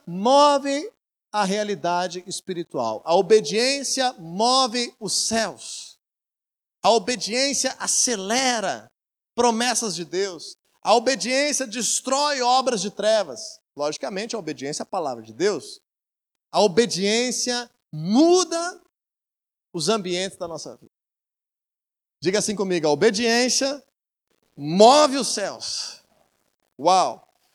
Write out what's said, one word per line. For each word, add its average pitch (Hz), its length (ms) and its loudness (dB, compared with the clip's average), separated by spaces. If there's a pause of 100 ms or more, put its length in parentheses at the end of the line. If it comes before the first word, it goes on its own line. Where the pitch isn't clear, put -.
move 277 840 2 (400)
a 208 120 0
realidade 185 840 -2
espiritual. 151 800 -6
A 165 100 2
obediência 240 1040 2
move 240 800 0
os 202 140 -6
céus. - 840 -6 (840)
A 196 80 6
obediência 247 880 -2
acelera 202 1080 -2 (480)
promessas 233 600 0
de 170 100 -8
Deus. 175 500 -6 (280)
A 196 120 6
obediência 254 720 0
destrói 254 760 -2
obras 247 380 2
de 196 120 -6
trevas. 196 680 -2 (160)
Logicamente, 196 600 -6
a 220 40 -6
obediência 147 440 -8
à - 20 -8
palavra 135 380 -6
de 110 100 -18
Deus. 160 480 -4 (720)
A 170 100 2
obediência 233 1080 0 (220)
muda 330 880 2 (920)
os 165 160 -4
ambientes 185 480 -2
da 175 100 -8
nossa 143 280 -12
vida. - 160 -20 (1300)
Diga 185 180 0
assim 202 160 -2
comigo, 180 320 -2
a 147 40 4
obediência 233 920 0 (720)
move 240 600 6
os 240 120 -2
céus. - 760 -8 (760)
Uau! 151 460 2 (300)